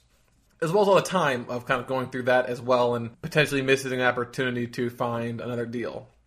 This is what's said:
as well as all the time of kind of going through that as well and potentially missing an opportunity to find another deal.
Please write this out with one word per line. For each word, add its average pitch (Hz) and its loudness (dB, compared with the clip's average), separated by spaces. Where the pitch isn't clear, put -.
as 160 0
well 208 4
as 196 4
all 196 8
the 165 8
time 143 0
of 123 -6
kind 131 0
of 120 -8
going 127 -4
through 127 -6
that 127 4
as 123 -6
well 123 2
and 117 -8
potentially 143 0
missing 131 0
an 127 -2
opportunity 123 -2
to 120 -4
find 117 -4
another 120 -4
deal. 113 -8